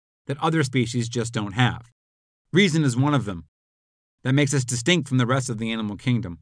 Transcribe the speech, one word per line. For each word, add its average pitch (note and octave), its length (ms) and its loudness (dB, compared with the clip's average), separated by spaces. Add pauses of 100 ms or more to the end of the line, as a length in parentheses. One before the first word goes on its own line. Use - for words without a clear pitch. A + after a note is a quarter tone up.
(260)
that C#3+ 160 -8
other D#3+ 220 2
species A#2 460 -2
just A#2 240 -4
don't G#2 200 -4
have. A2+ 360 0 (640)
Reason E3 320 4
is A#2+ 140 0
one C#3+ 160 4
of A#2 120 2
them. F2 200 -8 (800)
That C3 100 0
makes C#3+ 200 2
us C3 100 0
distinct B2 460 0
from C3 80 2
the B2 80 4
rest C3 240 0
of A2 80 -4
the A2+ 140 -4
animal G#2+ 260 -6
kingdom. F#2 440 -2